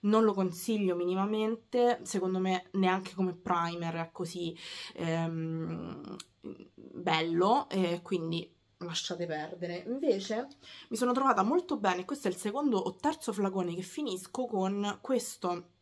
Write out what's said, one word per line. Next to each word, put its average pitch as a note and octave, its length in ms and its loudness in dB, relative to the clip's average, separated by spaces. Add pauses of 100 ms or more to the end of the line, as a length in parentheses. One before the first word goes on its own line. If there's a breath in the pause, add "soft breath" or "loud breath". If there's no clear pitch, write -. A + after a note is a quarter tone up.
Non G#3+ 220 6
lo G#3 100 6
consiglio F#3+ 600 0
minimamente, G#3+ 1080 2
secondo F#3 360 0
me F#3 340 2
neanche F#3+ 400 2
come F#3 200 0
primer E3+ 640 -2
è E3 160 -4
così, E3+ 460 -6 (380 loud breath)
ehm, E3 1200 -4 (600)
bello, E3+ 960 2
e F3 320 0
quindi E3 500 -4 (260)
lasciate E3+ 480 -6
perdere. E3 600 -6
Invece A#3+ 600 0 (420 loud breath)
mi A3 80 -4
sono B3 160 2
trovata B3 300 4
molto D4 340 2
bene, F#3 280 0
questo C#4+ 220 -4
è F3+ 40 2
il F3+ 60 -2
secondo A#3+ 400 2
o - 180 -2
terzo - 360 -2
flacone F#3+ 420 0
che F#3 80 -4
finisco, A#3+ 640 -4
con G3+ 560 0
questo F3+ 680 -2 (120)